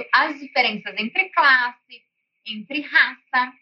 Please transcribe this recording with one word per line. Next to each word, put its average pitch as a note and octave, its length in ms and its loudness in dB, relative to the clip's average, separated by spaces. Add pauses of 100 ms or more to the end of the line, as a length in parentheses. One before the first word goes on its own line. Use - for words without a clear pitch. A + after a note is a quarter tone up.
(140)
as C#4+ 240 2
diferenças A3+ 600 -4
entre F4+ 320 -4
classe, B3 720 0 (440)
entre A3 360 -8
raça, B3+ 800 -2